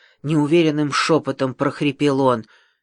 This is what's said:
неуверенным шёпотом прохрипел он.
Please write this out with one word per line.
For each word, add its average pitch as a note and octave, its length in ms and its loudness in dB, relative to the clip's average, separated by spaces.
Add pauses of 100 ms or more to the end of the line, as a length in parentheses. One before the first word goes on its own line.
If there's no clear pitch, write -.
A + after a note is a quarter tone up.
(220)
неуверенным D3+ 720 0
шёпотом C3+ 640 -2
прохрипел C#3 680 -2
он. B2 260 0 (360)